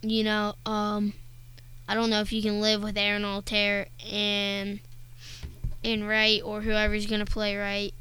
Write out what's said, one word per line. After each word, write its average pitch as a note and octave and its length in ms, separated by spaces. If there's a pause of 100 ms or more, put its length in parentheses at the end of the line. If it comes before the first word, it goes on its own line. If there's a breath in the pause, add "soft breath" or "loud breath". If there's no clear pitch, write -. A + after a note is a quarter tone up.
You A3 220
know, G#3+ 300 (120)
um, G#3 480 (720)
I G3+ 60
don't A3+ 160
know G#3+ 100
if G#3 120
you A3 100
can G#3 180
live G#3+ 220
with G#3 160
Aaron G#3 240
Altherr G3+ 640 (240)
and, G3+ 680 (1000 loud breath)
and A3 240
Wright G#3+ 380
or G#3+ 160
whoever's G#3+ 460
gonna G#3+ 180
play G#3 320
right G3+ 440